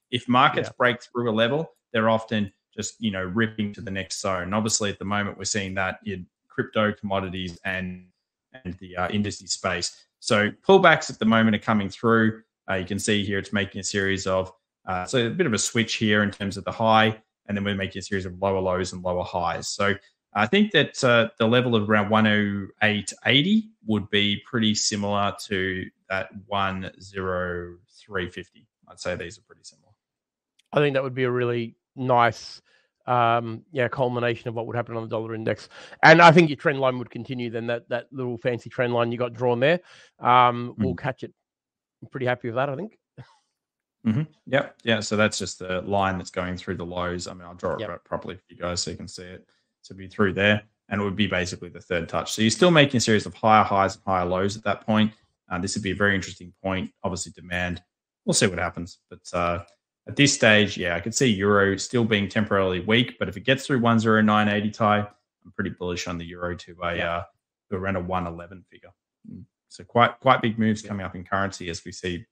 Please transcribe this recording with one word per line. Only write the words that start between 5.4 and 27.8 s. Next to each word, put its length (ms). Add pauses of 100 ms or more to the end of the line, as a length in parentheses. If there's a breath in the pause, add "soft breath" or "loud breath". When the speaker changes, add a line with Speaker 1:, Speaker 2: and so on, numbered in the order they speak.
Speaker 1:
seeing 320
that 300
in 200 (220)
crypto, 460
commodities, 720
and, 420 (560)
and 160
the, 160
uh, 140
industry 380
space. 580 (160)
So 300 (160)
pullbacks 420
at 100
the 60
moment 320
are 20
coming 300
through. 540 (260)
Uh, 60
you 100
can 120
see 280
here 120
it's 160
making 280
a 20
series 420
of, 280 (340)
uh, 180
so 220
a 20
bit 160
of 80
a 60
switch 360
here 280
in 80
terms 240
of 80
the 80
high, 500 (240)
and 120
then 80
we're 100
making 240
a 40
series 220
of 160
lower 200
lows 320
and 100
lower 200
highs. 440
So 280 (380 soft breath)
I 140
think 240
that, 320
uh, 240 (120)
the 60
level 300
of 140
around 200
one 160
oh 420 (160)
eight 280 (140)
eighty 440 (160)
would 240
be 400
pretty 240
similar 600 (120)
to 380 (240)
that 200 (160)
one 440 (120)
zero 760 (140)